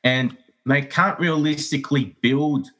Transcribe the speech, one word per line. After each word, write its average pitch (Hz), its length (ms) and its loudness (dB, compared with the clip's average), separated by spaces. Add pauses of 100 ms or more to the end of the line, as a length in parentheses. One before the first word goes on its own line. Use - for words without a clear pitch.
and 127 320 0 (300)
they 135 160 2
can't 175 360 0
realistically 147 1000 0
build 135 480 0 (100)